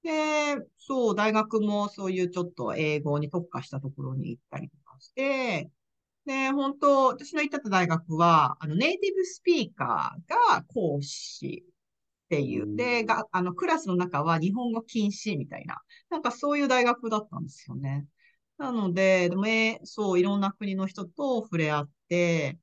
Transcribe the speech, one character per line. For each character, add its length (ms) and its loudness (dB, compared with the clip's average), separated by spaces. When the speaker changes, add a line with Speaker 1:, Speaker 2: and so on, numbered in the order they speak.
Speaker 1:
で、 540 0
そ 340 0
う、 40 0
大 160 2
学 300 2
も 280 0
そ 160 -10
う 60 0
い 100 0
う 80 0
ち 100 -4
ょ 80 -2
っ 40 -12
と 240 -4
英 240 0
語 200 0
に 100 -4
特 200 -4
化 140 -8
し 60 -16
た 100 -6
と 100 -8
こ 140 -10
ろ 120 -6
に 160 -6
行 80 -10
っ 100 -20
た 100 -10
り 100 -12
と 160 -20
か 140 -20
し 140 -20
て、 560 -2
で、 260 -2
本 260 -2
当、 300 6
私 260 -2
の 80 0
行 100 -2
っ 60 -4
て 20 -2
た 100 -6
大 180 4
学 280 -2
は、 440 6
あ 80 -8
の、 80 -2
ネ 180 2
イ 60 -4
テ 120 0
ィ 40 -4
ブ 100 0
ス 180 -14
ピ 180 4
ー 20 -
カ 400 -2
ー 20 -20
が 340 4
講 380 -2
師 640 -10
っ 40 -20
て 120 0
い 180 -2
う。 40 -4
Speaker 2:
う 20 -4
ん。 100 -6
Speaker 1:
で、 280 0
が-、 280 0
あ 100 0
の、 120 -2
ク 140 -4
ラ 120 2
ス 80 -6
の 80 2
中 280 0
は 160 2
日 140 0
本 180 -2
語 100 -2
禁 300 -2
止 260 -4
み 100 -6
た 120 -12
い 60 -16
な、 160 -10
な 100 -4
ん 20 -6
か 100 -2
そ 200 -2
う 60 2
い 60 2
う 40 2
大 160 4
学 260 0
だ 80 0
っ 120 -4
た 100 -10
ん 40 -6
で 60 -10
す 200 -20
よ 60 -10
ね。 300 -4
な 140 -6
の 220 0
で、 360 4
で 60 -2
も、 120 0
え-、 380 2
そ 280 -2
う、 60 6
い 40 6
ろ 140 2
ん 40 2
な 100 0
国 240 -4
の 120 -2
人 180 -8
と 360 -2
触 180 -4
れ 120 2
合 100 0
っ 80 -8
て 540 0